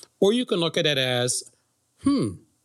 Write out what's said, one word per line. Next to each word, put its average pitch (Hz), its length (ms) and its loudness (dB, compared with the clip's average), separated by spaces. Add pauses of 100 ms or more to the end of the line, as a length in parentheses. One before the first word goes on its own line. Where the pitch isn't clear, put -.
(200)
Or 196 120 4
you 247 140 0
can 208 120 -2
look 165 180 -2
at 170 100 0
it 147 120 0
as, 127 460 -2 (580)
hmm, 196 320 0 (300)